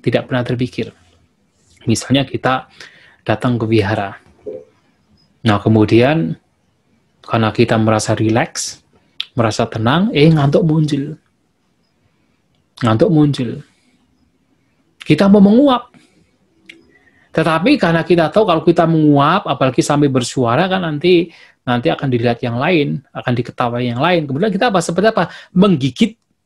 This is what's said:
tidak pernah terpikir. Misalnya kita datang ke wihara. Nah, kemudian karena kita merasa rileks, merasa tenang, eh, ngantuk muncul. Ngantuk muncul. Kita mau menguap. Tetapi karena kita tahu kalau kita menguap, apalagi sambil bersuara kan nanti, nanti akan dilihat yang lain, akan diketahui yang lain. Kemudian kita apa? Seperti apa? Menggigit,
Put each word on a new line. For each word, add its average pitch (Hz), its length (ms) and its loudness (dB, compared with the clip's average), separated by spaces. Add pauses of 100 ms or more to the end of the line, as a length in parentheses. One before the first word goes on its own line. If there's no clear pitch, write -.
tidak 120 320 -2
pernah 123 160 -4
terpikir. 123 480 -6 (880)
Misalnya 127 400 -2
kita 127 480 -6 (560)
datang 117 320 -2
ke 113 80 -4
wihara. 104 480 -2 (1300)
Nah, 104 160 0
kemudian 120 800 2 (800)
karena 113 320 -2
kita 113 240 0
merasa 110 400 0
rileks, 110 640 -4 (560)
merasa 113 320 -2
tenang, 135 480 -2
eh, 151 160 4
ngantuk 147 320 2
muncul. 151 560 -2 (1600)
Ngantuk 113 320 0
muncul. 143 480 0 (1400)
Kita 175 240 2
mau 196 160 6
menguap. 240 480 2 (1400)
Tetapi 165 400 2
karena 165 320 2
kita 165 240 2
tahu 208 160 2
kalau 160 160 0
kita 170 240 2
menguap, 151 560 2
apalagi 139 400 -2
sambil 147 240 0
bersuara 131 640 -2
kan 185 160 -2
nanti, 170 400 0 (400)
nanti 123 240 0
akan 147 160 -4
dilihat 120 320 0
yang 117 160 -6
lain, 151 560 -2
akan 123 240 -6
diketahui 120 560 -4
yang 120 80 -6
lain. 165 240 0
Kemudian 139 240 -4
kita 214 240 -2
apa? 190 80 0
Seperti 185 320 0
apa? 175 160 -2 (240)
Menggigit, 185 640 2 (300)